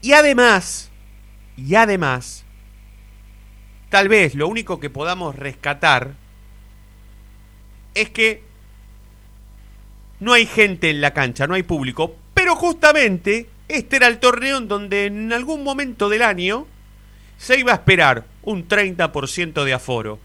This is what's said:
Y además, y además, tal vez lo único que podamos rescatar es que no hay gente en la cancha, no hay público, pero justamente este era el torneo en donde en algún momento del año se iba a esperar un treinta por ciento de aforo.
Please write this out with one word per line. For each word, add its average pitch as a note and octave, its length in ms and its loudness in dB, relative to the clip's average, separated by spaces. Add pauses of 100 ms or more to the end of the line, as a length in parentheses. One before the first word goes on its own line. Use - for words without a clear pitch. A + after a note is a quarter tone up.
Y C4+ 120 4
además, B3 760 4 (680)
y C3+ 160 -4
además, F3+ 720 0 (1400)
tal G3 180 4
vez F#3+ 260 2
lo D3 140 -2
único G3 320 -6
que C#3+ 80 -10
podamos D#3 480 -8
rescatar C#3 760 -2 (1800)
es G#3+ 160 -4
que A3 340 -2 (1800)
no A3+ 140 0
hay A#3 140 6
gente G3 420 0
en D3 140 -2
la C#3+ 100 2
cancha, C3+ 340 -2
no E3 60 -4
hay F#3 120 -4
público, D#3 520 -4 (160)
pero F4+ 240 0
justamente C4+ 960 0 (180)
este C#4 280 -4
era B3+ 100 4
el A#3 140 2
torneo B3 360 0
en A#3 120 -6
donde G3+ 360 -4
en G#3+ 300 -6
algún C#4+ 280 -6
momento C4+ 460 -4
del G#3+ 140 0
año G#3 440 -2 (680)
se B3+ 220 0
iba B3 140 0
a - 20 4
esperar D3+ 500 2 (160)
un F#3+ 280 -8
treinta F#3 440 0
por C3+ 160 -6
ciento D#3 380 -6
de C3 80 0
aforo. A2 500 -6